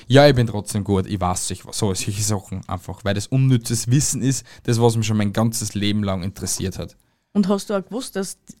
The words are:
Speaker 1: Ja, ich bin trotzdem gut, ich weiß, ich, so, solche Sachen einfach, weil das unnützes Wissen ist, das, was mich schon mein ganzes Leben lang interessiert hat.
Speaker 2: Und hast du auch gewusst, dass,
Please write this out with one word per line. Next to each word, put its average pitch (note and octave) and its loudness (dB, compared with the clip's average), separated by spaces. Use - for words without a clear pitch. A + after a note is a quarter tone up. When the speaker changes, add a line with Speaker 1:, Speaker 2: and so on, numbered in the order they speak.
Speaker 1:
Ja, C#3 8
ich C#3+ 8
bin B2 2
trotzdem G2+ -4
gut, F#2+ 2
ich G2+ -4
weiß, F2+ -2
ich, F#2 -12
so, - -2
solche - -6
Sachen G2 -6
einfach, F#2 -10
weil G2 0
das G2 -6
unnützes B2+ 2
Wissen B2+ 0
ist, C3 0
das, A#2 0
was A#2 4
mich A2 0
schon G#2+ 0
mein G#2 0
ganzes A2 -2
Leben G#2 0
lang F#2+ -2
interessiert F#2+ -6
hat. - -12
Speaker 2:
Und G3+ 2
hast G3 -2
du G#3+ -2
auch G3 -4
gewusst, B3 -8
dass, G3 -6